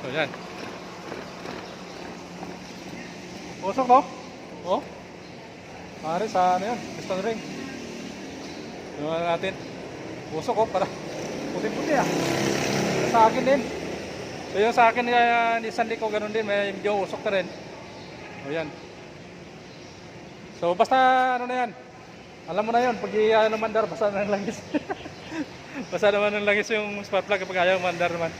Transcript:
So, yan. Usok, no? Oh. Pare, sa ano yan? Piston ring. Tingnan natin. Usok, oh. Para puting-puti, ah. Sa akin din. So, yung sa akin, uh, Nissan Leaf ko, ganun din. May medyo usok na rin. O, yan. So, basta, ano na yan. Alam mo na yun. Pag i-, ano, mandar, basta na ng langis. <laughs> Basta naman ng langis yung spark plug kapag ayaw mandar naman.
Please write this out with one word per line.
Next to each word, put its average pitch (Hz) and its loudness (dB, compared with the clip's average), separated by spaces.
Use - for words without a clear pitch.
So, 131 -6
yan. 147 0
Usok, 220 2
no? 254 10
Oh. 208 2
Pare, 175 0
sa 180 6
ano 220 0
yan? 208 -6
Piston 190 -2
ring. 220 0
Tingnan 160 -2
natin. 170 0
Usok, 180 0
oh. 220 6
Para 190 0
puting-puti, - 0
ah. 240 4
Sa 226 8
akin 254 0
din. 269 6
So, 185 0
yung 226 4
sa 233 10
akin, 240 2
uh, 233 6
Nissan 226 0
Leaf 226 -2
ko, 214 2
ganun 214 0
din. 220 2
May 202 0
medyo 208 2
usok - -4
na 196 2
rin. 180 -2
O, 139 -6
yan. 160 -2
So, 175 2
basta, 214 6
ano 247 -4
na 247 0
yan. 220 -6
Alam 180 0
mo 226 -2
na 240 6
yun. 247 4
Pag 196 -4
i-, 214 6
ano, 220 6
mandar, 220 2
basta 196 0
na 202 0
ng 202 0
langis. 202 -2
<laughs> - -6
Basta 185 6
naman 208 4
ng 208 0
langis 208 4
yung 208 -2
spark 190 0
plug 202 2
kapag 180 4
ayaw 190 6
mandar 175 2
naman. 170 -2